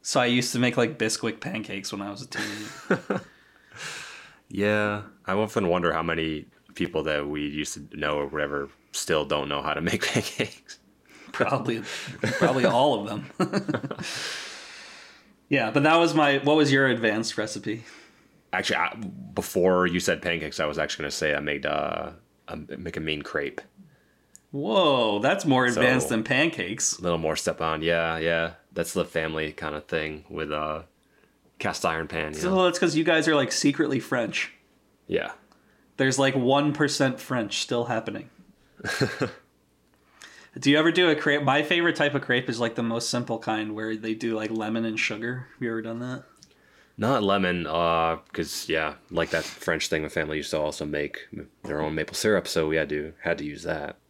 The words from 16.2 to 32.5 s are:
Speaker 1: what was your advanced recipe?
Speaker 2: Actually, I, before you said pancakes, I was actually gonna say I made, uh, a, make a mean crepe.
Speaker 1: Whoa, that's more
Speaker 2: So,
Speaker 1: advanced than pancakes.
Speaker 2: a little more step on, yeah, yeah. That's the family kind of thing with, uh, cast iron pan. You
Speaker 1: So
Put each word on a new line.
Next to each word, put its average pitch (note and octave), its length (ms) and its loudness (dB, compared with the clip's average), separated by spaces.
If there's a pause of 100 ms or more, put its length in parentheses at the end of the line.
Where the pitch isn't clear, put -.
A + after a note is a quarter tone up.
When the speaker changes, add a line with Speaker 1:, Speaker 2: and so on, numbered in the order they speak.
Speaker 1:
what D3 180 6
was C#3+ 160 6
your C3+ 160 6
advanced A2+ 500 2
recipe? A2 460 -6 (680)
Speaker 2:
Actually, F#2 240 0
I, E2 180 0 (400)
before F#2 520 4
you F2 140 2
said F2 220 0
pancakes, D#2+ 360 -4
I D#2 80 2
was D2 120 -2
actually D2+ 260 -4
gonna C#2+ 80 -2
say D2+ 220 0
I C#2+ 60 0
made, D2 260 -4
uh, D2+ 460 -2 (360)
a, D#2+ 80 -10
make - 400 -10
a D#2+ 40 -4
mean D#2 220 -4
crepe. - 380 -6 (880)
Speaker 1:
Whoa, C#3+ 680 2
that's D3+ 260 2
more B2+ 240 6
Speaker 2:
So, A#2+ 120 2
Speaker 1:
advanced B2+ 280 4
than A2 160 0
pancakes. B2+ 720 0
Speaker 2:
a - 40 -10
little F2 160 2
more D#2+ 180 0
step - 240 -2
on, D#2 220 0
yeah, E2 360 2
yeah. E2 340 0 (200)
That's E2+ 200 -4
the F2+ 120 0
family D#2 480 -2
kind D2+ 220 -8
of D2+ 120 -8
thing D#2 420 -4
with, D#2+ 240 -6
uh, D#2 300 -4 (760)
cast - 280 -4
iron D#2+ 220 -2
pan. D#2 260 -4
You D#2 60 -8
Speaker 1:
So F3+ 100 0